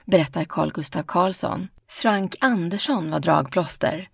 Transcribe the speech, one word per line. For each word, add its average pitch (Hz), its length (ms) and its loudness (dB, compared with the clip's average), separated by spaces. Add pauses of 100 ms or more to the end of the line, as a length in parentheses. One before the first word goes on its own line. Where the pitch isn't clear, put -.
berättar 160 400 2
Carl 156 280 -2
Gustav 156 300 -6
Carlsson. 185 640 0 (200)
Frank 196 520 0
Andersson 190 720 0
var 156 100 0
dragplåster. 156 920 0